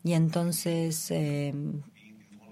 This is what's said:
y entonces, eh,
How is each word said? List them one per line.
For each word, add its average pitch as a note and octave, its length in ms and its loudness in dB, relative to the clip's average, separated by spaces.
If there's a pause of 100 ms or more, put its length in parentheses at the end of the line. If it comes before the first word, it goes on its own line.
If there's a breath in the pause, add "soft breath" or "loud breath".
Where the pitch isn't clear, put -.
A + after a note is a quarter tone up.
y E3+ 120 0
entonces, E3 960 0
eh, C#3+ 440 0 (960)